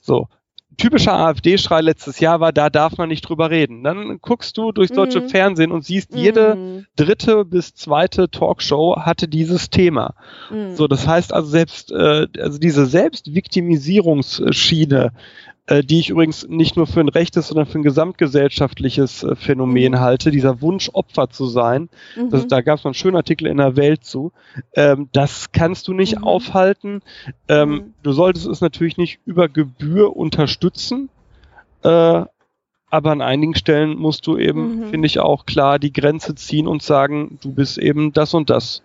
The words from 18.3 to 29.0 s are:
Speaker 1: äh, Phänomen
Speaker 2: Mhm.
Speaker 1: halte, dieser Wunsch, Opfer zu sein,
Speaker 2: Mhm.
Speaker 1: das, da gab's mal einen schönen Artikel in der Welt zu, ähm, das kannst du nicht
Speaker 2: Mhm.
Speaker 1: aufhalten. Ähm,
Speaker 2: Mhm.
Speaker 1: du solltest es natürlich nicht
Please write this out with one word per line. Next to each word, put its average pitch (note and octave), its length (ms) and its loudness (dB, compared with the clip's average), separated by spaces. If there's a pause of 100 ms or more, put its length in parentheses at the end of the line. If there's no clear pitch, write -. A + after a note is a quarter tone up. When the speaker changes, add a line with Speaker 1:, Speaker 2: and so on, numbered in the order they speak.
Speaker 1:
äh, - 120 -2
Phänomen B2+ 560 0
Speaker 2:
Mhm. B2+ 80 0
Speaker 1:
halte, B2+ 300 2
dieser C3 300 2
Wunsch, F3 320 -2
Opfer - 380 -2
zu C3+ 160 -6
sein, B2 420 0 (280)
Speaker 2:
Mhm. A#3+ 140 -4
Speaker 1:
das, C3 160 0
da C3 140 2
gab's D3+ 240 -2
mal C#3+ 60 -2
einen B2+ 40 -8
schönen F#3+ 220 0
Artikel D#3 300 -2
in D3+ 100 -2
der C3+ 200 2
Welt D3 280 2
zu, C#3 280 -10 (420)
ähm, C#3+ 380 2
das - 400 -2
kannst E3+ 360 -2
du F#3 60 -4
nicht G3 240 0
Speaker 2:
Mhm. G#3 60 -12
Speaker 1:
aufhalten. F#3+ 760 0 (480)
Ähm, D3 220 4
Speaker 2:
Mhm. G3+ 320 -8
Speaker 1:
du C#3+ 100 -2
solltest F3 340 2
es - 140 -6
natürlich E3 360 -2
nicht F3 280 -4